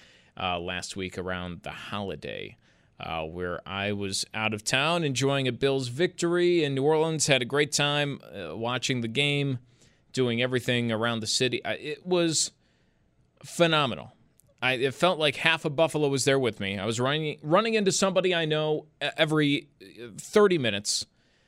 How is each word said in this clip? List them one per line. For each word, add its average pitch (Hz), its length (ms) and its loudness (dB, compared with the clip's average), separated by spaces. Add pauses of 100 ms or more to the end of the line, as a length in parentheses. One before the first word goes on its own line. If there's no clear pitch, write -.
(400)
uh, 90 180 -2
last 90 380 -8
week 92 220 -8
around 90 460 -6
the 73 80 -10
holiday, 80 840 -8 (420)
uh, 82 260 -6
where 87 440 -6
I 98 240 -4
was 101 320 -4 (100)
out 110 200 -2
of 107 100 -6
town 160 400 0
enjoying 135 460 0
a - 20 0
Bills 135 380 0
victory 175 760 0
in 139 120 -2
New 135 80 0
Orleans. 156 440 2
Had 131 140 4
a 123 40 -4
great 143 280 0
time, 147 500 0
uh, 82 320 -10
watching 123 460 -2
the 117 80 -4
game, 139 500 0 (540)
doing 120 280 2
everything 120 520 0
around 113 260 0
the 107 80 -8
city. 123 380 0
I, 110 80 -2
it 143 320 -10
was 170 460 2 (920)
phenomenal. 147 680 0 (480)
I, 131 120 2
it 127 200 0
felt 175 260 2
like 147 180 0
half 165 280 2
of 151 100 -4
Buffalo 151 320 2
was 139 160 0
there 139 160 4
with 113 220 0
me. 98 160 -4
I 92 80 -4
was 117 160 -2
running, 147 400 -2
running 202 320 2
into 208 180 2
somebody 185 420 2
I 165 120 0
know 156 400 0 (180)
e-, 147 40 0 (100)
every, 151 500 2 (140)
uh, 104 360 -16
thirty 202 400 4
minutes, 104 480 0 (420)